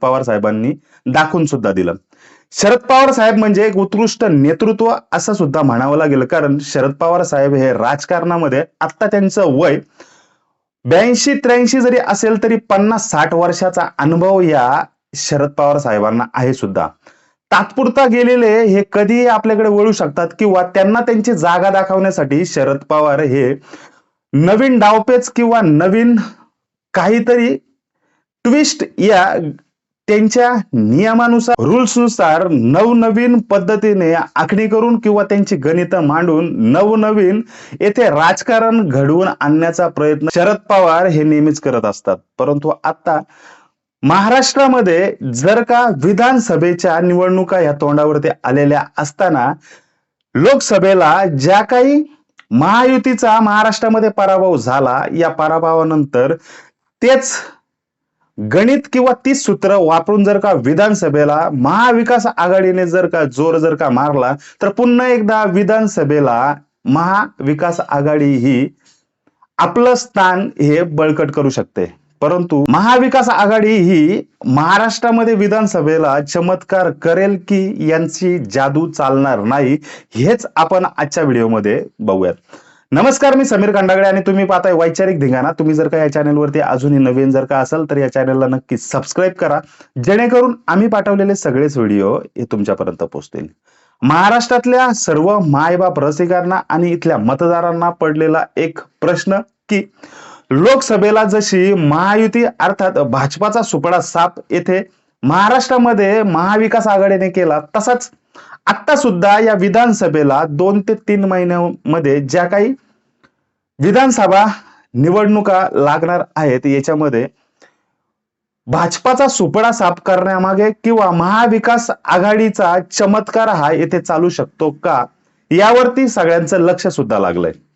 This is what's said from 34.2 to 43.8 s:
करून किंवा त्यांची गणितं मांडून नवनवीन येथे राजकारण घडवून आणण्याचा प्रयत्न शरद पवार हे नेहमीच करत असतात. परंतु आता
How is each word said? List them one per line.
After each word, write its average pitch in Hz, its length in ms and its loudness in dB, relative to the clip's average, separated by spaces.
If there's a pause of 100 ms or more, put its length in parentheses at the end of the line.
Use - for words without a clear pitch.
करून 226 320 0
किंवा 208 240 0
त्यांची 202 340 -2
गणितं 170 500 -2
मांडून 160 420 0 (240)
नवनवीन 214 680 0 (400)
येथे 208 300 0
राजकारण 220 800 0
घडवून 147 420 0
आणण्याचा 160 580 -2
प्रयत्न 151 460 -2
शरद 190 220 2 (140)
पवार 180 360 4
हे 156 160 0
नेहमीच 151 380 2
करत 120 240 -2
असतात. 101 320 -4 (220)
परंतु 143 340 -2 (120)
आता 160 360 -4 (800)